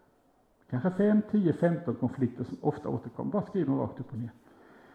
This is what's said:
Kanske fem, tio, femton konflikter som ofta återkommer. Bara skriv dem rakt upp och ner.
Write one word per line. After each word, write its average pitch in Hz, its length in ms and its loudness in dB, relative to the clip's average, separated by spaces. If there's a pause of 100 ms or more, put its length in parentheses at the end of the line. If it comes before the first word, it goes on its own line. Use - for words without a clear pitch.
(680)
Kanske 143 220 0
fem, 208 300 4 (100)
tio, 180 220 4
femton 160 420 2
konflikter 127 480 -2
som - 180 -10
ofta - 280 -2
återkommer. - 420 -4
Bara 202 100 2
skriv 180 240 -2
dem 135 140 2
rakt 123 200 -4
upp - 120 -10
och 117 60 -10
ner. 113 140 -8 (640)